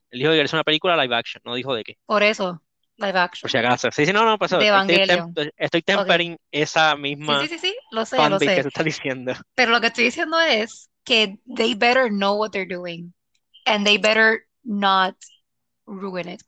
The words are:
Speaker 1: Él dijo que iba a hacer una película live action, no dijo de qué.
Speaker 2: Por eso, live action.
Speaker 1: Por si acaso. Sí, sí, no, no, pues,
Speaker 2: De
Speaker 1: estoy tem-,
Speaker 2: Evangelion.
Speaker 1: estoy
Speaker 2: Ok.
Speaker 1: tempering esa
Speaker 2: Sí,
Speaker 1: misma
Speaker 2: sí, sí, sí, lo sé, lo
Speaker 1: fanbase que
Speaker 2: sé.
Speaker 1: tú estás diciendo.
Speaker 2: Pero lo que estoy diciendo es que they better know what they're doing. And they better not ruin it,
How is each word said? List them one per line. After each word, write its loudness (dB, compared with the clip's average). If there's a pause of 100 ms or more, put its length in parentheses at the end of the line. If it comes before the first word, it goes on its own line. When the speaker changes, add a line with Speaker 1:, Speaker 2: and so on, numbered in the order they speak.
(100)
Speaker 1:
Él -12
dijo 2
que 4
iba 4
a 2
hacer -2
una 0
película 2
live 0
action, -6
no -8
dijo -6
de -6
qué. -20 (100)
Speaker 2:
Por 2
eso, -2 (340)
live -2
action. -2
Speaker 1:
Por -8
si 0
acaso. 2
Sí, 2
sí, 0
no, 4
no, 2
pues, -2
Speaker 2:
De 4
Speaker 1:
estoy 4
tem-, 2
Speaker 2:
Evangelion. -10 (180)
Speaker 1:
estoy -2 (100)
Speaker 2:
Ok. 0
Speaker 1:
tempering 0 (120)
esa 2 (260)
Speaker 2:
Sí, 0
Speaker 1:
misma 2
Speaker 2:
sí, -2
sí, -10
sí, -4 (140)
lo -4
sé, 2
lo 2
Speaker 1:
fanbase 2
que 0
Speaker 2:
sé. -
Speaker 1:
tú -4
estás -4
diciendo. -4 (200)
Speaker 2:
Pero 2
lo 2
que 0
estoy -2
diciendo -2
es -2 (140)
que 0 (180)
they 0
better 2
know 0
what -2
they're -6
doing. -12 (520)
And 0
they 4
better 2 (180)
not 0 (680)
ruin -10
it, -16